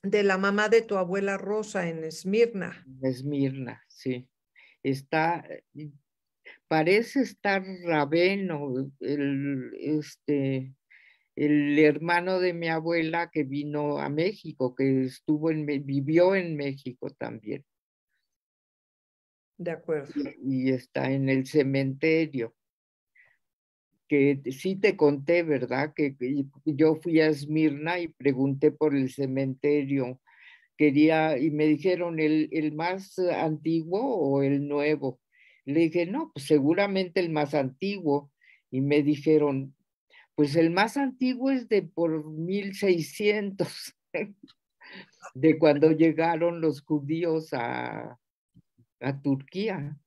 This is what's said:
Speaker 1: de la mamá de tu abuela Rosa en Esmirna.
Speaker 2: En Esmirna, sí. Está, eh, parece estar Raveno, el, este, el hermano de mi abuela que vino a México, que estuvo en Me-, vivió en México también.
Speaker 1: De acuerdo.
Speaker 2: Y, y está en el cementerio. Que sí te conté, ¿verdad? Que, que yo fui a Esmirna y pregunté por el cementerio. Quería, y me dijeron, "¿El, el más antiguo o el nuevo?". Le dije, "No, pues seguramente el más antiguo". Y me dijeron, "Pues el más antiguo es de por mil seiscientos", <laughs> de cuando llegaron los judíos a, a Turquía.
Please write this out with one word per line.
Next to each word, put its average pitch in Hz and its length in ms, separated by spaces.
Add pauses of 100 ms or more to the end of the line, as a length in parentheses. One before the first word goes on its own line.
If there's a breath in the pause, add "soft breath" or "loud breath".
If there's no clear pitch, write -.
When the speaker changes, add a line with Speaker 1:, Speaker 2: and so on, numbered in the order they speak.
Speaker 1:
de 202 220
la 190 140
mamá 202 300
de 226 140
tu 214 140
abuela 196 420
Rosa 202 500
en 160 160
Esmirna. 190 840
Speaker 2:
En 131 200
Esmirna, 131 840
sí. 123 400 (540 soft breath)
Está, 156 640 (300)
eh, 147 160 (760 loud breath)
parece 196 560
estar 196 420 (200)
Raveno, 156 1040 (100)
el, 139 760
este, 139 960 (600 soft breath)
el 147 420
hermano 175 600
de 180 120
mi 170 160
abuela 165 640
que 156 120
vino 147 540
a 143 100
México, 151 680
que 131 300
estuvo 151 460
en 156 140
Me-, 147 140
vivió 147 560
en 170 220
México 139 540
también. 113 540 (1900)
Speaker 1:
De 170 140
acuerdo. 156 440
Speaker 2:
Y, 131 540
y - 20
está 131 420
en 135 160
el 131 180
cementerio. 135 1080 (1500 soft breath)
Que 139 420
sí 190 260
te 196 200
conté, 147 460
¿verdad? 135 540
Que, 139 200
que 135 280 (200)
yo 156 320
fui 160 240
a 156 80
Esmirna 151 680
y 170 100
pregunté 139 640
por 147 240
el 131 160
cementerio. 135 1120 (560 soft breath)
Quería, 151 640
y 151 120
me 151 160
dijeron, 165 540
"¿El, 156 320
el 151 200
más 185 460
antiguo 165 960
o 139 260
el 139 260
nuevo?". 143 520 (440 soft breath)
Le 147 160
dije, 170 260
"No, 285 280
pues 135 120
seguramente 180 720
el 170 100
más 147 240
antiguo". 143 760 (400 soft breath)
Y 131 120
me 147 200
dijeron, 143 720 (600 soft breath)
"Pues 143 220
el 165 140
más 196 280
antiguo 254 520
es 247 180
de 202 140
por 160 480
mil 190 440
seiscientos", 202 1200 (200)
<laughs> 202 220 (960 loud breath)
de 151 240
cuando 151 340
llegaron 165 680
los 147 220
judíos 160 720
a, 120 640 (840)
a 139 220
Turquía. 147 760 (100)